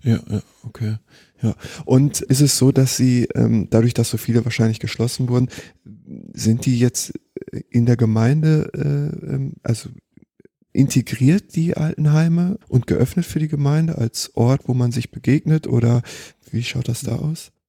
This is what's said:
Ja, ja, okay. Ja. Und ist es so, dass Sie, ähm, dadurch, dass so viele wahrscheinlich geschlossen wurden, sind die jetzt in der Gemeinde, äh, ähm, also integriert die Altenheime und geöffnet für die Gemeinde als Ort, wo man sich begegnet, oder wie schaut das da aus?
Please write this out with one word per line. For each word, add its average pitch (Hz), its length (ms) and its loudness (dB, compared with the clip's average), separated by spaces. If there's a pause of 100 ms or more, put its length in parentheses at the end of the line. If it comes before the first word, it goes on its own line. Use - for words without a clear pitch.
Ja, 117 160 2 (100)
ja, 101 120 -4 (220)
okay. 110 320 -6 (480)
Ja. 113 100 0 (300)
Und 135 380 2
ist 131 200 0
es 143 160 4
so, 131 140 4
dass 131 240 2
Sie, 123 400 2
ähm, 113 340 2
dadurch, 117 240 4
dass 117 160 0
so - 80 -4
viele 113 280 0
wahrscheinlich 113 340 0
geschlossen 120 480 -4
wurden, 123 220 0 (840)
sind 110 320 0
die 127 140 2
jetzt - 320 0 (580)
in 120 160 2
der 120 120 4
Gemeinde, 127 760 2
äh, 143 600 -4
ähm, 135 200 -4 (100)
also 113 260 -4 (840)
integriert 135 840 0
die 165 180 0
Altenheime 165 840 0 (120)
und 123 180 0
geöffnet - 380 0
für - 140 -6
die 151 100 -2
Gemeinde 151 480 0
als - 380 -4
Ort, 123 320 2
wo 123 60 -2
man 123 200 0
sich 120 180 -6
begegnet, 156 560 0
oder 120 340 2 (480)
wie 117 140 -4
schaut 123 240 -6
das 117 140 -4
da 120 160 -4
aus? - 340 -6 (180)